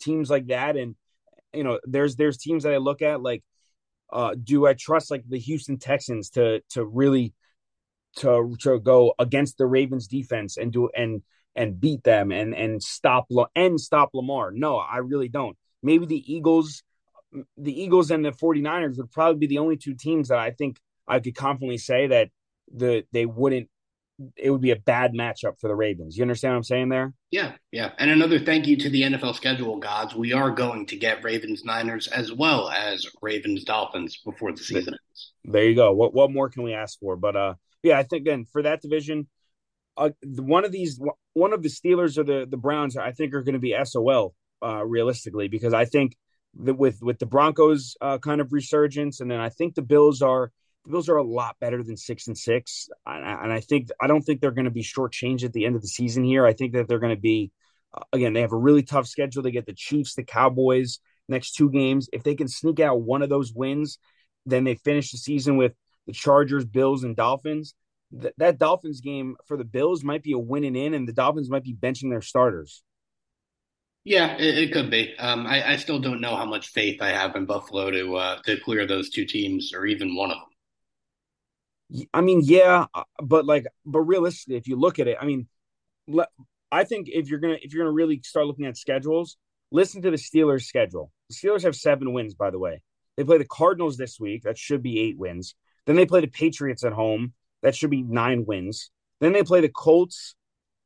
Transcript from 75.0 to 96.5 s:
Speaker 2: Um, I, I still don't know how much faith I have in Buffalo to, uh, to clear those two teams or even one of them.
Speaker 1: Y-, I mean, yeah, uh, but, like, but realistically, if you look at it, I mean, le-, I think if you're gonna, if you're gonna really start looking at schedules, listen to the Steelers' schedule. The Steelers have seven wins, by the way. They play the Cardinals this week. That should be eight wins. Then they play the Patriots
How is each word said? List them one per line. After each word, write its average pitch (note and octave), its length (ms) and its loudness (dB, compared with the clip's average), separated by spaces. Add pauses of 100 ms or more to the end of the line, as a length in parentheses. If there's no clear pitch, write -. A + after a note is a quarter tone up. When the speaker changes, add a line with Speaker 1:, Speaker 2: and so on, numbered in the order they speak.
Speaker 2:
Um, A#2+ 300 -4
I, C3+ 240 0
I C#3+ 60 2
still C#3+ 220 -4
don't B2+ 200 -4
know A#2 160 -4
how G#2 100 -4
much G#2+ 220 -6
faith G#2 340 -2
I G2+ 100 -2
have F#2+ 260 -2
in G2 80 -6
Buffalo G2 440 -4
to, F#2 280 -4
uh, F#2 260 -4
to G#2+ 160 -2
clear G#2+ 260 -2
those F#2+ 240 -4
two G#2 140 -4
teams F#2+ 500 -4
or F#2 120 -8
even G2+ 280 -4
one F#2 160 -4
of E2 60 -6
them. - 140 -18 (1400)
Speaker 1:
Y-, C3 240 -12
I D#3 60 2
mean, F3+ 240 4
yeah, F3+ 500 8
uh, E2 100 -6 (200)
but, C#3+ 220 4
like, C#3+ 200 2 (200)
but D3+ 160 0
realistically, E3+ 560 0
if A#2 100 -12
you C3 80 -4
look D#3+ 240 2
at B2+ 80 2
it, A#2+ 140 0
I C#3 40 -6
mean, C3+ 220 -4 (600)
le-, D#3+ 200 0 (420)
I F3 140 2
think G3+ 260 -8
if D3+ 200 -4
you're D3 100 -6
gonna, D#3+ 220 -2
if C#3+ 120 -18
you're E3 120 -2
gonna D#3 100 0
really D#3 300 0
start D3+ 200 0
looking C#3+ 200 -6
at B2 120 -8
schedules, D#3 600 -4 (340)
listen F#3+ 300 2
to F3+ 100 0
the D#3 60 0
Steelers' C#3+ 460 2
schedule. F2+ 500 -2 (160)
The - 60 -18
Steelers G3 280 0
have E3 120 2
seven C3+ 360 0
wins, A#2 220 -4
by G2 180 -2
the F#2 80 -6
way. E2+ 220 -6 (340)
They C#3+ 80 -2
play D#3+ 140 6
the C#3+ 80 2
Cardinals E3+ 500 0
this B2 240 -12
week. G#2+ 240 -8
That A#2 140 -6
should C#3 260 -6
be A#2 160 -4
eight A2 180 -2
wins. F2+ 380 -10 (300)
Then D3+ 100 4
they F3+ 100 6
play F3 160 4
the D3+ 60 0
Patriots C#3+ 560 -4